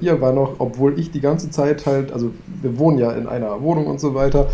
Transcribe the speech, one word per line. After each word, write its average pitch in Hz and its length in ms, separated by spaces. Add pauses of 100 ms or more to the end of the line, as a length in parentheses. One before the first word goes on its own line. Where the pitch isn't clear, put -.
ihr 170 180
war 131 140
noch, 135 260
obwohl 131 400
ich 165 100
die 147 120
ganze 151 280
Zeit 147 360
halt, 139 260
also 117 200 (300)
wir 120 160
wohnen 151 200
ja 117 160
in 117 140
einer 110 340
Wohnung 156 260
und 143 140
so 147 120
weiter, 139 400